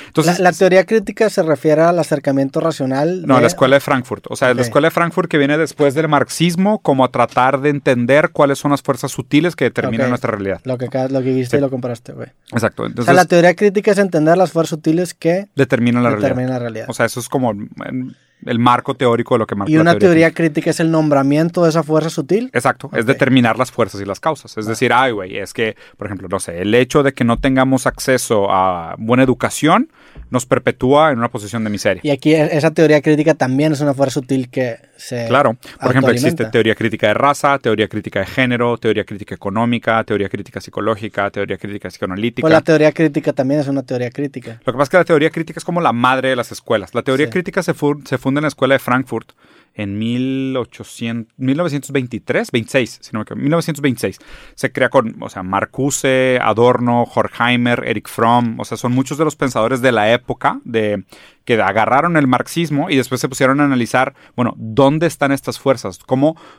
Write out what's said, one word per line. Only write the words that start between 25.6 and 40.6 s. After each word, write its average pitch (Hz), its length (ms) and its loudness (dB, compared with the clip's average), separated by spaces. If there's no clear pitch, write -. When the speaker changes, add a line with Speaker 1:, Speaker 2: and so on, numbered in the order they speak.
Speaker 1:
por 104 100 -12
ejemplo, 95 220 -10
no 95 100 -2
sé, 87 220 -8
el 104 140 0
hecho 127 280 2
de 135 120 0
que 131 100 -2
no 117 140 2
tengamos 131 480 0
acceso 120 640 0
a 90 460 0
buena 117 240 2
educación 143 680 0
nos 123 160 -2
perpetúa 143 680 2
en 120 60 -2
una 120 120 -2
posición 110 340 -8
de 107 60 -4
miseria". 98 340 0
Speaker 2:
Y 147 60 0
aquí 151 240 2
e-, 156 220 2
esa 156 160 2
teoría 151 280 4
crítica 151 340 2
también 139 380 0
es 135 80 -2
una 143 140 0
fuerza 135 260 0
sutil 127 300 -4
que 123 260 -4
se 120 300 -8
Speaker 1:
Claro. 123 260 4
Por - 100 0
ejemplo, 127 220 4
existe 123 180 2
Speaker 2:
autoalimenta. 120 200 -4
Speaker 1:
teoría 110 240 2
crítica 113 340 -2
de 104 60 4
raza, 139 440 2
teoría 107 300 0
crítica 107 320 -6
de 95 60 -4
género, 120 500 0
teoría 107 280 -2
crítica 101 300 -12
económica, 110 720 -2
teoría 98 240 -2
crítica 101 320 -10